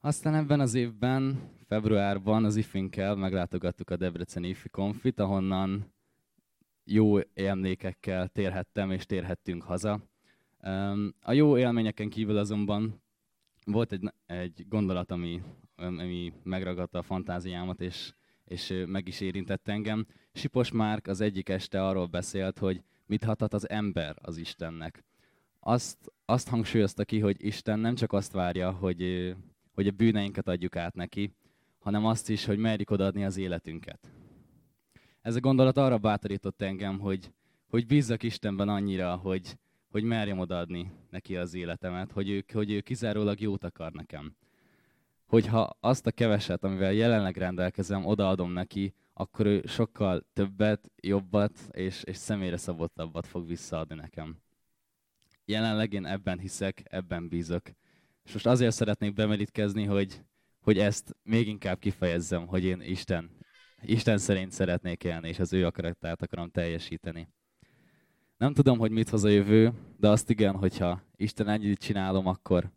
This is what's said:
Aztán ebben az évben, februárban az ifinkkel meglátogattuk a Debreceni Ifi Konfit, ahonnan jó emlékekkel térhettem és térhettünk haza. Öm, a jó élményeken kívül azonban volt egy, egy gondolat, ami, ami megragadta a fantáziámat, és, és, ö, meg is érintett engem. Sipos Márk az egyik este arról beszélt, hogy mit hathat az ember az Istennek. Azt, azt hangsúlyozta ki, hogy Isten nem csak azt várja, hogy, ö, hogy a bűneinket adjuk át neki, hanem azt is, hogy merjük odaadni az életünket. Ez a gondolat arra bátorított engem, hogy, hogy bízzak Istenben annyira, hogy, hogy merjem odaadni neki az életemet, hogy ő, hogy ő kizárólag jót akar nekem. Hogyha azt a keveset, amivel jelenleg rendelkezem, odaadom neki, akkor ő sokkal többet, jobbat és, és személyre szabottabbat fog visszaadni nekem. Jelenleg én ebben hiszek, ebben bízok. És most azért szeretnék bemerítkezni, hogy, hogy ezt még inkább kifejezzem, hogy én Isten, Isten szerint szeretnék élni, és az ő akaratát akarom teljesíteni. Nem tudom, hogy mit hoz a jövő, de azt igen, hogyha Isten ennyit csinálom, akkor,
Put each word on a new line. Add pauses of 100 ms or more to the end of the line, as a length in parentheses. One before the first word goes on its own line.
Aztán
ebben
az
évben, (160)
februárban
az
ifinkkel
meglátogattuk
a
Debreceni
Ifi
Konfit,
ahonnan (920)
jó (160)
emlékekkel
térhettem
és
térhettünk
haza. (600)
Öm,
a
jó
élményeken
kívül
azonban (600)
volt
egy, (140)
egy
gondolat,
ami, (340)
ami (100)
megragadta
a
fantáziámat,
és, (300)
és,
ö,
meg
is
érintett
engem. (260)
Sipos
Márk
az
egyik
este
arról
beszélt,
hogy (240)
mit
hathat
az
ember
az
Istennek. (560)
Azt, (120)
azt
hangsúlyozta
ki,
hogy
Isten
nem
csak
azt
várja,
hogy,
ö, (440)
hogy
a
bűneinket
adjuk
át
neki, (440)
hanem
azt
is,
hogy
merjük
odaadni
az
életünket. (1120)
Ez
a
gondolat
arra
bátorított
engem,
hogy, (360)
hogy
bízzak
Istenben
annyira,
hogy, (320)
hogy
merjem
odaadni (180)
neki
az
életemet,
hogy
ő,
hogy
ő
kizárólag
jót
akar
nekem. (920)
Hogyha
azt
a
keveset,
amivel
jelenleg
rendelkezem,
odaadom
neki, (180)
akkor
ő
sokkal
többet,
jobbat
és,
és
személyre
szabottabbat
fog
visszaadni
nekem. (1080)
Jelenleg
én
ebben
hiszek,
ebben
bízok. (540)
És
most
azért
szeretnék
bemerítkezni,
hogy, (380)
hogy
ezt
még
inkább
kifejezzem,
hogy
én
Isten, (520)
Isten
szerint
szeretnék
élni,
és
az
ő
akaratát
akarom
teljesíteni. (1080)
Nem
tudom,
hogy
mit
hoz
a
jövő, (240)
de
azt
igen,
hogyha (140)
Isten
ennyit
csinálom,
akkor,